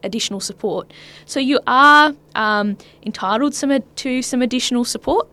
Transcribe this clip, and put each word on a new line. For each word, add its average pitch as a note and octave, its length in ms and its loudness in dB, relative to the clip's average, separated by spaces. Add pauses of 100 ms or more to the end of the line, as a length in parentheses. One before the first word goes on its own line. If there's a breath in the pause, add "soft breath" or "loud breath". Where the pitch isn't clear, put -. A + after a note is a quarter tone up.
additional F#3+ 380 -6
support. - 520 -8 (320 loud breath)
So - 160 -6
you C#4 260 2
are, D4 460 6 (220)
um, G#3 420 0 (260 loud breath)
entitled G#3+ 520 -4
some C#4 160 -2
ad-, - 260 -2
to B3+ 240 -4
some B3 220 -4
additional B3 420 -2
support - 480 -2